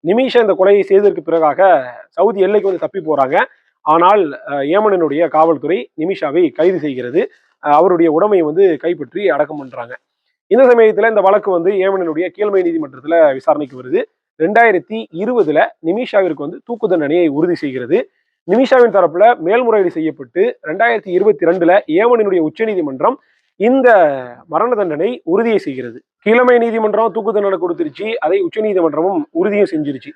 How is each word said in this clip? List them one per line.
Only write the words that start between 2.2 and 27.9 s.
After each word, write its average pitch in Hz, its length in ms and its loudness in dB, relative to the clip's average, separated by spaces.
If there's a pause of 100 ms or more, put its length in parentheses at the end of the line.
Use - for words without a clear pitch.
எல்லைக்கு 196 300 2
வந்து 175 100 -4
தப்பி 160 200 -8
போறாங்க. 147 380 0 (480)
ஆனால், 170 460 2 (160)
அஹ், 139 180 -6
ஏமனினுடைய 170 640 0
காவல்துறை 160 680 0
நிமிஷாவை 160 540 -2
கைது 175 280 0
செய்கிறது. 135 420 -4 (420)
அஹ், 147 80 0
அவருடைய 165 400 4
உடமையை 180 340 2
வந்து 165 320 0
கைப்பற்றி 165 520 -6
அடக்கம் 151 280 -2
பண்றாங்க. 127 360 -14 (580)
இந்த 254 140 6
சமயத்துல 226 440 4
இந்த 214 120 0
வழக்கு 196 300 2
வந்து 175 200 0
ஏமனினுடைய 185 560 -2
கீழ்மை 202 340 -2
நீதிமன்றத்துல 156 720 0
விசாரணைக்கு 135 500 -4
வருது. 151 180 -2 (380)
ரெண்டாயிரத்தி 214 760 0
இருபதுல 175 520 0 (200)
நிமிஷாவிற்கு 185 580 -2
வந்து - 200 -12
தூக்கு 226 240 -8
தண்டனையை 170 400 0
உறுதி 160 280 -2
செய்கிறது. 131 420 -4 (500)
நிமிஷாவின் 240 440 4
தரப்புல 190 460 2
மேல்முறையீடு 208 540 0
செய்யப்பட்டு, 160 720 -4
ரெண்டாயிரத்தி 208 440 -2
இருபத்தி 190 380 0
ரெண்டுல 175 420 2
ஏமனினுடைய 202 520 0
உச்சநீதிமன்றம் 165 800 -4 (380)
இந்த 247 320 2 (600)
மரண 208 280 -2
தண்டனை 190 480 -4
உறுதியை 214 340 0
செய்கிறது. 123 460 -10 (140)
கீழமை 247 400 2
நீதிமன்றம் 220 540 -2
தூக்கு 214 220 -4
தண்டனை 196 240 -2
கொடுத்துருச்சு, 170 560 -6